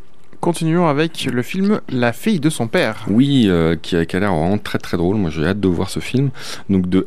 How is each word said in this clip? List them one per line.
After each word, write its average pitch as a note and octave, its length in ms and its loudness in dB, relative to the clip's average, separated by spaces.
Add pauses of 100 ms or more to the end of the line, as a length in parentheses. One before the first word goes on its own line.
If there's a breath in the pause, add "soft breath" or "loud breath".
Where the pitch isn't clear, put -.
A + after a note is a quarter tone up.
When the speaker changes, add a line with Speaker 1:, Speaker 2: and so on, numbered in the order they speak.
(420)
Speaker 1:
Continuons E3+ 460 0
avec D3+ 420 -2
le B2 120 0
film G3 480 0
La A#2+ 240 0
fille G#3+ 260 0
de C#3+ 100 2
son A#2+ 200 -2
père. B2 400 0
Speaker 2:
Oui, B2+ 400 4
euh, E2 260 4
qui E2+ 220 -2
a, E2+ 80 2
qui - 100 -4
a F#2 60 0
l'air G2+ 120 0
vraiment F2 240 2
très, - 200 -4
très - 180 -6
drôle. F#2 220 2
Moi, F#2 120 0
j'ai D2+ 160 -2
hâte G2+ 140 0
de G2 80 2
voir F2+ 220 0
ce - 100 -6
film. C3+ 300 0 (400 loud breath)
Donc, F#2+ 180 2
de F#2 200 2